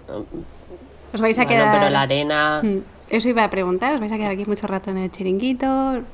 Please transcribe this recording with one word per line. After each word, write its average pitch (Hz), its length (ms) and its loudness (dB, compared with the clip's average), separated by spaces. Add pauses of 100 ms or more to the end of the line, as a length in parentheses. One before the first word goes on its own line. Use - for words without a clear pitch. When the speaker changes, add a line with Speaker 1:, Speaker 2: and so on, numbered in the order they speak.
Speaker 1:
Mm. - 1080 -14
Speaker 2:
¿Os 214 60 -4
vais 220 180 2
a 254 60 4
Speaker 1:
Bueno, 226 180 4
Speaker 2:
quedar? 214 160 6
Speaker 1:
pero 147 120 4
la 139 120 4
arena 151 600 0
Speaker 2:
Mm, 202 160 0 (320)
eso 226 180 0
iba 226 140 2
a 202 80 2
preguntar, 185 440 0
¿os 262 60 -2
vais 214 120 -6
a 220 40 -2
quedar 214 140 -2
aquí 196 160 -4
mucho 208 220 -2
rato 190 240 -4
en 190 60 -2
el 185 120 -4
chiringuito? 254 880 -2 (140)